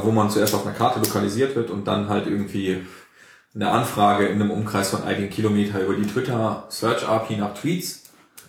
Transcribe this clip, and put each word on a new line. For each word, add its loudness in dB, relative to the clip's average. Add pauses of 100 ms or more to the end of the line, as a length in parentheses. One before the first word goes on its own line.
wo 4
man 4
zuerst 2
auf 0
einer -4
Karte 2
lokalisiert 0
wird -2
und -6
dann -2
halt 0
irgendwie -2 (720)
eine -2
Anfrage 4
in 0
einem 2
Umkreis 0
von -2
einigen -2
Kilometer 2
über 0
die 0
Twitter-Search-A -2
P -4
I -2
nach -4
Tweets -4 (440)